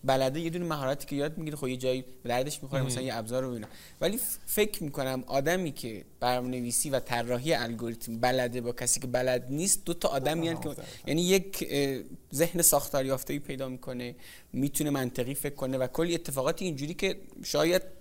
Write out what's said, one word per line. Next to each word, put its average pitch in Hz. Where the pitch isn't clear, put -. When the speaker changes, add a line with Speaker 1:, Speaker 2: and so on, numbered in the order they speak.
Speaker 1:
بلده، 131
یه 165
دونه 175
مهارتی 143
که 143
یاد 156
می‌گیره، 156
خب 143
یه 127
جایی 127
به 120
دردش 131
می‌خوره، 135
Speaker 2:
مم. 135
Speaker 1:
مثلاً 127
یه 127
ابزار 120
رو 131
ببینه. 110
ولی 196
ف-، -
فکر -
می‌کنم 131
آدمی 156
که 110
برنامه‌نویسی 123
و 131
طراحی 123
الگوریتم 117
بلده 123
با 120
کسی -
که 131
بلد 127
نیست، 165
دو 170
تا 180
آدم -
Speaker 2:
آه، 160
Speaker 1:
میان 165
که، 156
Speaker 2:
آفرین. -
Speaker 1:
یعنی 160
یک، 190
اه، 139
ذهن 165
ساختار 139
یافته‌ای 135
پیدا 135
می‌کنه، 123
می‌تونه 143
منطقی 131
فکر 139
کنه 131
و 127
کلی 165
اتفاقات 156
اینجوری 151
که -
شاید 165